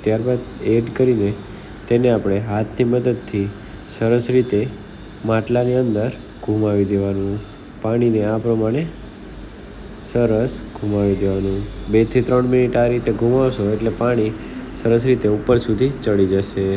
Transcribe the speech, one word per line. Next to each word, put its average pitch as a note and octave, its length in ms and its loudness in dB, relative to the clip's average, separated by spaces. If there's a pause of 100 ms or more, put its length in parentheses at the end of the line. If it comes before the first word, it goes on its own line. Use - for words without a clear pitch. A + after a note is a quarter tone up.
ત્યારબાદ A#2 380 0 (320)
એડ A#2 240 2
કરીને A#2 320 4 (580)
તેને A#2+ 280 4
આપણે G2 220 0 (120)
હાથની G#2+ 420 0
મદદથી A#2 560 0 (480)
સરસ A#2 400 2
રીતે A#2 240 2 (720)
માટલાની A#2+ 520 2
અંદર A#2 300 0 (340)
ઘુમાવી G#2+ 460 2
દેવાનું. G2 420 0 (500)
પાણીને A2+ 360 2 (120)
આ A2 120 0
પ્રમાણે A2+ 380 0 (1300)
સરસ A#2+ 480 2 (180)
ઘુમાવી G2+ 460 2
દેવાનું. G2 400 0 (300)
બે A2 200 6
થી B2 160 2
ત્રણ B2 260 4
મિનિટ B2 280 2
આ - 100 4
રીતે A#2+ 180 0 (120)
ઘુમાવશો B2 500 2
એટલે G#2+ 300 -2
પાણી A#2 280 2 (520)
સરસ A#2 280 4
રીતે A#2+ 180 4 (100)
ઉપર A#2 280 4
સુધી A2+ 240 2 (140)
ચડી G2+ 300 4
જશે. G2 440 0